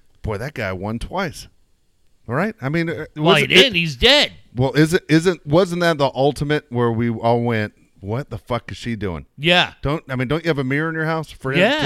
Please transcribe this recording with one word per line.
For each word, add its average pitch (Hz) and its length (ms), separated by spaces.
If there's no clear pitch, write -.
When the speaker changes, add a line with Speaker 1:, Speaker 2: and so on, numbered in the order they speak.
Speaker 1:
Boy, 107 160
that 143 160
guy 101 180
won 101 240
twice. - 500
All 113 80
right? 196 260
I 135 80
mean, 165 200
uh, 151 160
Speaker 2:
Well, 151 100
Speaker 1:
was 165 140
Speaker 2:
he 139 40
Speaker 1:
it, 127 40
Speaker 2:
didn't. 208 280
He's 165 200
dead. 247 380
Speaker 1:
Well, 127 180
is 156 220
it, - 140
isn't, 165 360
wasn't 175 360
that 170 180
the 135 160
ultimate 143 540
where 120 220
we 117 180
all 117 320
went, 113 320
"What 113 280
the 110 80
fuck - 340
is - 60
she 117 180
doing?" 87 300
Speaker 2:
Yeah. 160 440
Speaker 1:
Don't, 143 280
I 131 60
mean, 127 120
don't 156 160
you 165 60
have 143 100
a 139 40
mirror 147 260
in 160 60
your 160 100
house 160 260
for 135 220
him 165 60
Speaker 2:
Yeah. 269 260